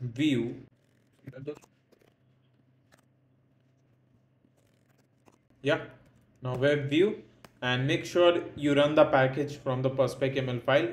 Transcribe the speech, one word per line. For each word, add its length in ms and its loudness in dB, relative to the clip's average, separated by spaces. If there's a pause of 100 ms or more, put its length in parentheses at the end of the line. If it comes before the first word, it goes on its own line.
view. 640 -2 (4000)
Yeah, 160 0 (640)
now 140 -6
web 340 0
view, 320 0 (420)
and 220 -2
make 180 -2
sure 380 4 (140)
you 180 0
run 220 2
the 80 8
package 540 0
from 240 -4
the 80 0
perspec 460 -2
M 120 -4
L 100 -4
file 340 2